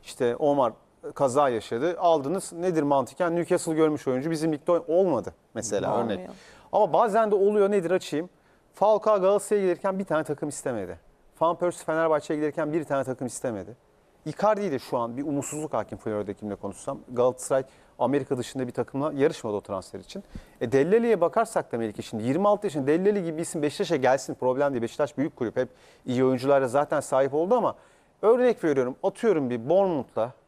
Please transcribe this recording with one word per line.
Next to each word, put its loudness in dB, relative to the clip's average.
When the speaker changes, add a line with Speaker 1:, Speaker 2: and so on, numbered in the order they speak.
Speaker 1:
İşte -2
Omar 2
kaza 4
yaşadı. -2
Aldınız. 0
Nedir 0
mantıken? 0
Newcastle 0
görmüş 2
oyuncu -2
bizim 0
ligde -2
oy-, 2
olmadı 0
mesela -2
Speaker 2:
Olmuyor. 0
Speaker 1:
örnek. -14
Ama 2
bazen 4
de 2
oluyor. 4
Nedir? 0
Açayım. -2
Falcao 2
Galatasaray'a 2
gelirken -2
bir -4
tane 0
takım -6
istemedi. -6
Van 2
Persie -4
Fenerbahçe'ye 0
gelirken -2
bir -2
tane -2
takım -6
istemedi. -8
Icardi'yi 0
de -2
şu -6
an -4
bir -6
umutsuzluk -6
hakim -4
Florya'da -4
kimle -8
konuşsam. -10
Galatasaray 0
Amerika 0
dışında -6
bir -10
takımla -4
yarışmadı 0
o -4
transfer -8
için. -14
E, -4
Dellali'ye 4
bakarsak 0
da -4
Melike -4
şimdi -8
yirmi 2
altı 2
yaşında -2
Dellali 2
gibi -6
bir -4
isim -4
Beşiktaş'a -2
gelsin 2
problem 0
değil. -2
Beşiktaş -4
büyük -2
kulüp. -4
Hep -2
iyi 2
oyunculara 4
zaten 0
sahip 0
oldu 2
ama 0
örnek 4
veriyorum. 2
Atıyorum 0
bir -4
Bournemouth'la 0